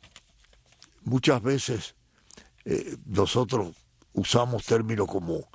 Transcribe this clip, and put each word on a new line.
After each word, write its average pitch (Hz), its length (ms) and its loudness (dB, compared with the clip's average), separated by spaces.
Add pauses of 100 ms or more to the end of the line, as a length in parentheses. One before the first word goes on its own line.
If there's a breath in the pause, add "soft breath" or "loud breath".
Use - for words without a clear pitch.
(1040)
muchas 127 380 2
veces, 127 540 -2 (680 loud breath)
eh, - 400 -4
nosotros 104 720 0 (360)
usamos 120 540 0
términos 110 420 2
como 85 480 -4